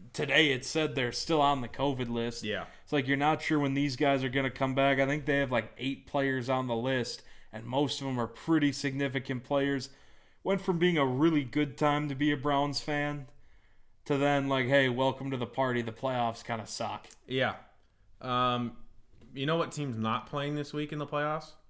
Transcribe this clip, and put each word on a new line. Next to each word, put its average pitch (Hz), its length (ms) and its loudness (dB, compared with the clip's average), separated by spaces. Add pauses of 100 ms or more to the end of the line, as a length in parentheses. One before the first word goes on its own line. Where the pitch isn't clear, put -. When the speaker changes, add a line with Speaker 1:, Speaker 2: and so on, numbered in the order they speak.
(140)
Speaker 1:
today 151 380 4
it 127 140 -2
said 151 300 0
they're 123 160 0
still 156 300 2
on 143 200 4
the 117 60 -6
covid 131 420 -2
list. 117 340 -4
Speaker 2:
Yeah. 98 220 -4 (180)
Speaker 1:
It's - 100 -6
like 139 140 2
you're 139 100 4
not 151 240 2
sure 156 180 2
when 139 140 2
these 139 220 0
guys 139 280 4
are 131 60 0
gonna 135 200 0
come 131 240 -2
back. 135 260 4
I 139 60 4
think 143 200 -2
they 143 120 2
have, 139 140 0
like, 117 260 -2
eight 135 300 -6
players 135 420 0
on 131 180 0
the 120 80 0
list, 123 460 -2 (320)
and 113 120 -10
most 131 360 0
of 135 60 -4
them 127 120 -2
are 113 80 0
pretty 147 440 2
significant 135 720 -4
players. 139 460 0 (540)
Went 190 180 0
from 175 180 0
being 175 180 4
a 143 80 4
really 143 380 4
good 139 340 -2
time 147 320 2
to 139 60 -2
be 147 160 2
a 147 60 2
Browns 143 420 0
fan 147 480 -4 (760)
to 147 120 0
then, 139 320 2
like, 131 180 2
"Hey, 135 220 6
welcome 131 400 0
to 135 80 -2
the 120 80 -2
party. 123 380 0
The 113 80 -6
playoffs 120 520 -2
kinda 110 220 -6
suck." 104 400 -8 (220)
Speaker 2:
Yeah. 127 280 0 (640)
Um, 123 580 0 (580)
you 135 100 -4
know 160 120 2
what 147 140 -2
team's 139 260 -4
not 113 280 0
playing 143 300 -4
this 147 180 -6
week 147 180 -6
in 156 60 -8
the 147 80 -6
playoffs? 151 460 -4 (180)